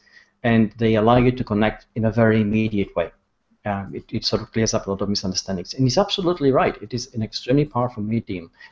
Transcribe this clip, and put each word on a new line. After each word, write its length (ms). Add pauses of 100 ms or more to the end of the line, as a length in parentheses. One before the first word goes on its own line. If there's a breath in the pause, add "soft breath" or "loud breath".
(440 soft breath)
and 340
they 180
allow 220
you 140
to 120
connect 420 (100)
in 100
a 60
very 300
immediate 540
way. 160 (540)
Um, 280
it, 180
it 140
sort 160
of 100
clears 220
up 140
a 40
lot 100
of 80
misunderstandings. 640
And 100
he's 140
absolutely 540
right. 300
It 120
is 200
an 80
extremely 440
powerful 360
medium. 480 (220 soft breath)